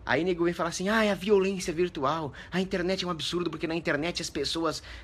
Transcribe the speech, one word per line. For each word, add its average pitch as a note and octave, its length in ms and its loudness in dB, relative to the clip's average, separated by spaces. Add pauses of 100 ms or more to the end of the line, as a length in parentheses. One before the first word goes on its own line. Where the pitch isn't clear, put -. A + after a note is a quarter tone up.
Aí C3 160 2
nego F3 220 2
vem F3 100 4
falar E3+ 140 0
assim, F3+ 220 -2
"Ah, A3 160 4
é G#3 60 4
a F#3+ 40 0
violência F#3+ 580 2
virtual, D#3 600 0 (180)
a F3+ 80 0
internet F#3 460 0
é - 20 -4
um - 20 0
absurdo E3+ 400 -2
porque D#3+ 180 -4
na D#3+ 80 -2
internet E3 460 0
as D#3 80 -6
pessoas D#3+ 540 -2 (200)